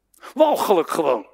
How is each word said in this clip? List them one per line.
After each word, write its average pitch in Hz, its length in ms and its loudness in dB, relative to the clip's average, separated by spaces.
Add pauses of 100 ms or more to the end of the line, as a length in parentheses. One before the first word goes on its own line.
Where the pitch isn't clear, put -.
(340)
Walgelijk 226 560 2
gewoon. 135 440 -2